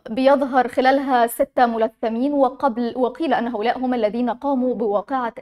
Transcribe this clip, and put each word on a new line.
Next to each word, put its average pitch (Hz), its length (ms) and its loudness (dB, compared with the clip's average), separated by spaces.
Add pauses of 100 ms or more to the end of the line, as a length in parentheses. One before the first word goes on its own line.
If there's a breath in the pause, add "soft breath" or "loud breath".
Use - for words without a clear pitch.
(100)
بيظهر 262 580 2
خلالها 262 580 2
ستة 262 400 0
ملثمين، 233 680 -2
وقبل، 254 640 0
وقيل 254 380 -2
أن 233 140 0
هؤلاء 226 300 -2
هم 254 160 -2
الذين 233 360 -2
قاموا 254 440 -2
بواقعة 220 680 -4